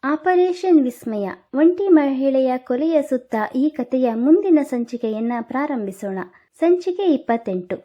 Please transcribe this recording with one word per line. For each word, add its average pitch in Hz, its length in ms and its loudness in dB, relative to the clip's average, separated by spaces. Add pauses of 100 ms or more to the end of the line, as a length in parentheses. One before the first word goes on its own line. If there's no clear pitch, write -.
ಆಪರೇಷನ್ 359 760 2
ವಿಸ್ಮಯ, 220 500 -4 (240)
ಒಂಟಿ 359 340 2
ಮಹಿಳೆಯ 269 680 2
ಕೊಲೆಯ 277 460 0
ಸುತ್ತ 262 320 -4 (220)
ಈ 269 120 2
ಕಥೆಯ 254 460 -2
ಮುಂದಿನ 320 480 4
ಸಂಚಿಕೆಯನ್ನ 233 800 -6
ಪ್ರಾರಂಭಿಸೋಣ. 220 800 -6 (420)
ಸಂಚಿಕೆ 359 420 0
ಇಪ್ಪತ್ತೆಂಟು. 226 840 -2